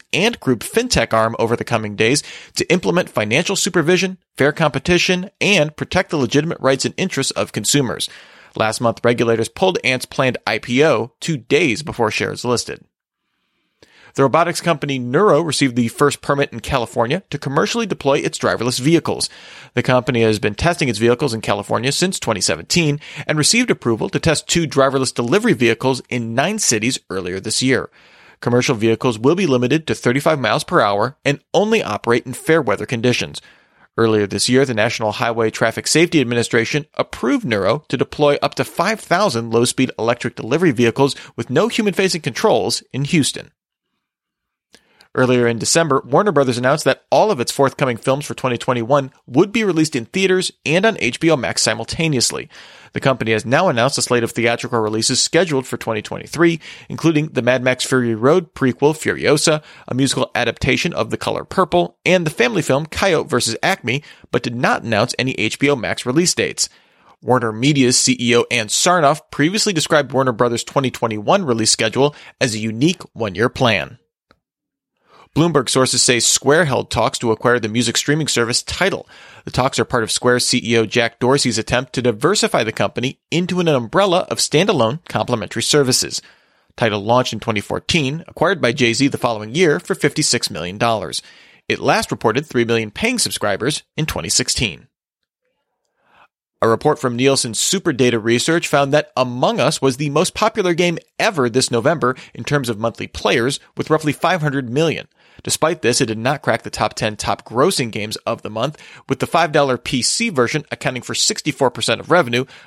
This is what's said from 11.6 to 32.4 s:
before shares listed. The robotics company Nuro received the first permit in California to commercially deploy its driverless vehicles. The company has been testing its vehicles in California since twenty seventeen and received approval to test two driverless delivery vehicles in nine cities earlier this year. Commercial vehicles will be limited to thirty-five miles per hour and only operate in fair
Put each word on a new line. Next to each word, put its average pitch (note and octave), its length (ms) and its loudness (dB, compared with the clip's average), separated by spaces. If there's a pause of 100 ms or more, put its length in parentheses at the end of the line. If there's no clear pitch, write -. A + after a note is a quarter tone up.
before A2+ 260 -2
shares G#2 340 -4
listed. A#2+ 400 -4 (1300)
The C#3 100 2
robotics D#3 360 2
company C#3+ 400 -2
Nuro D3 400 2
received C#3 380 0
the A#2+ 100 2
first C#3+ 340 0
permit C#3+ 300 -2
in A#2 80 -10
California B2 680 -2
to D3 80 -8
commercially G3 480 -2
deploy D3+ 320 0
its - 200 -4
driverless A2+ 400 0
vehicles. C3 520 0 (440)
The B2 80 0
company B2 420 2
has A2 140 4
been G#2+ 160 -2
testing E3 360 0
its G2+ 100 -4
vehicles A#2+ 340 2
in A2 60 -6
California A2 540 -2
since F#3 260 -2
twenty G#2 220 -2
seventeen D3 580 0 (260)
and D3+ 120 -2
received A3+ 340 2
approval B2 380 -2
to D3 100 -2
test - 300 0
two E3 180 0
driverless C3+ 460 2
delivery F3+ 400 2
vehicles B2 560 0
in A#2 260 -4
nine F#3 240 -2
cities A#2+ 400 0 (100)
earlier F#2 300 -6
this A2 240 -4
year. B2+ 260 0 (520)
Commercial B2 340 2
vehicles A2+ 420 0
will C3+ 180 4
be F#3 120 0
limited C3 400 0
to A2+ 80 -2
thirty-five C#3 460 0
miles A#2 240 0
per E3+ 160 2
hour G#2 420 0
and C#3+ 160 0 (140)
only G#3+ 280 2
operate A#2 440 0
in C3 80 -10
fair D#3+ 280 2